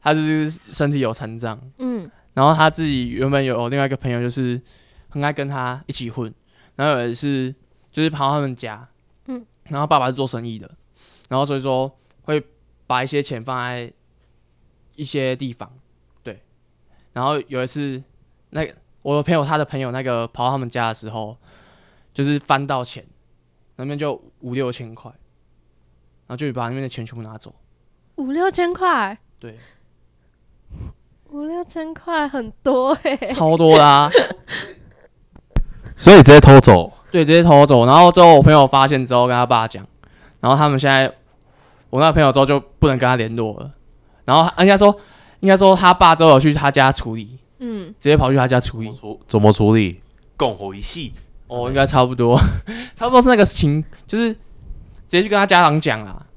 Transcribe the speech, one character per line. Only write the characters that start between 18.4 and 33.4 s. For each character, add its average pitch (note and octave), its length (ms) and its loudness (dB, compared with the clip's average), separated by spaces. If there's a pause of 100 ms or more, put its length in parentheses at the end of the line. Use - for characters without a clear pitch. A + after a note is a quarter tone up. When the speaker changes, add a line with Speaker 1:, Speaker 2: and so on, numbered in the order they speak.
Speaker 1:
那 D#3 160 -8
个， - 100 -18 (260)
我 C#3+ 140 -6
的 D3 80 -4
朋 F3 100 -2
友， D3+ 120 -2
他 D3+ 120 -4
的 D3+ 60 -2
朋 C#3 160 -10
友 C3 120 -8
那 C3 120 -10
个 A#2 240 -6
跑 - 160 -10
到 B2 80 -2
他 C#3 60 -6
们 B2+ 120 -10
家 A#2 200 -6
的 A2 40 -10
时 A2 160 -16
候， A2 280 -14 (760)
就 - 80 -8
是 C#3+ 160 -4
翻 C#3 300 -4
到 C3+ 160 -8
钱， - 220 -20 (720)
那 B2+ 80 -14
边 C#3+ 120 -12
就 C#3+ 240 -10 (200)
五 B2 120 -14
六 C3 160 -6
千 A#2 240 -16
块， A#2 160 -20 (1160)
然 - 20 -20
后 B2 60 -14
就 C#3 160 -10
把 A#2+ 140 -10
那 A#2 60 -10
边 C3+ 100 -10
的 C3+ 80 -12
钱 A#2 160 -16
全 A#2+ 100 -20
部 A#2 60 -18
拿 A2 160 -20
走。 - 180 -20 (600)
Speaker 2:
五 C4+ 180 -10
六 F4+ 180 -2
千 F4 220 -4
块？ C4 440 -4 (220)
Speaker 1:
对。 A2+ 180 -20 (1700)
Speaker 2:
五 D4 120 -14
六 E4 220 -10
千 D#4+ 280 -14
块 D#4 320 -8
很 C4 240 -10 (140)
多 C4 300 -2 (100)
欸。 C#4 140 -4
Speaker 1:
超 E3+ 400 -2